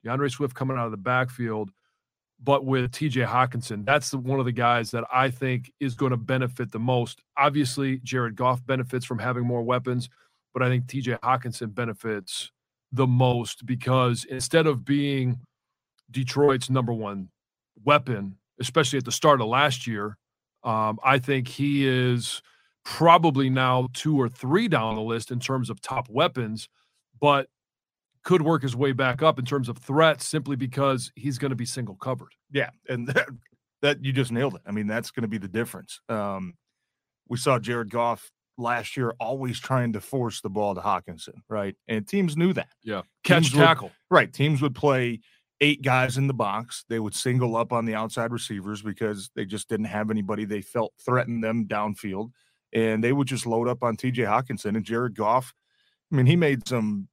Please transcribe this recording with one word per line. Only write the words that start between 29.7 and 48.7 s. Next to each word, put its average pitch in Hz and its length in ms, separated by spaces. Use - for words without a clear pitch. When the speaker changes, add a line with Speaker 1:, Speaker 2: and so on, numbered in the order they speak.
Speaker 1:
threats 151 480
simply 143 280
because 131 600
he's 127 240
gonna 135 160
be 120 100
single 113 300
covered. - 400
Speaker 2:
Yeah, 139 180
and 120 200
<laughs> - 20
that, - 200
that 143 240
you 135 80
just 131 180
nailed 120 260
it. - 100
I 101 60
mean, 104 140
that's 113 240
gonna 113 180
be 110 100
the 95 100
difference. 101 600
Um, 98 460
we 123 100
saw 131 200
Jared 113 320
Goff 117 400
last 117 360
year 120 240
always 127 400
trying 123 360
to 101 80
force 123 400
the 104 80
ball 101 240
to 87 80
Hockenson, 92 680
right? 101 280
And 110 180
teams 180 300
knew 175 160
that. - 160
Speaker 1:
Yeah. 104 200
Catch, 170 200
Speaker 2:
Teams 127 100
would 147 100
Speaker 1:
tackle. 160 280
Speaker 2:
Right. 135 200
Teams 143 300
would 139 140
play 127 460
eight 147 180
guys 127 380
in 135 80
the 135 80
box. 113 560
They 113 100
would 104 140
single 123 420
up 117 160
on 117 140
the 110 80
outside 113 380
receivers 104 500